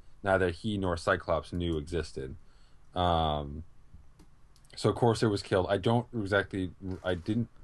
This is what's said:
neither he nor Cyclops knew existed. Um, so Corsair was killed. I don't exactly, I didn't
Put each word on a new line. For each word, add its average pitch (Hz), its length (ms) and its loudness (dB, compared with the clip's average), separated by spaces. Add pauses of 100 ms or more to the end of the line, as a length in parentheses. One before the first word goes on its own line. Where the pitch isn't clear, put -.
(240)
neither 95 280 4
he 104 260 -4
nor 92 180 0
Cyclops 82 560 0
knew 85 260 -2
existed. 73 580 -6 (600)
Um, 80 680 0 (1120)
so 104 180 2
Corsair 113 360 4
was 98 120 0
killed. 95 260 2
I 101 100 2
don't 117 360 2
exactly, 98 580 0 (320)
I 92 120 0
didn't 110 340 -2 (140)